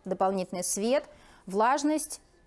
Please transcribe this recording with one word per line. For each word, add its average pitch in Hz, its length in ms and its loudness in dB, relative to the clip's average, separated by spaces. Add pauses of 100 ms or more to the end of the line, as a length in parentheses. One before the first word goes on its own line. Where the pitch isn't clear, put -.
дополнительный 185 600 -2
свет – 233 400 0 (420)
влажность. 277 760 0 (260)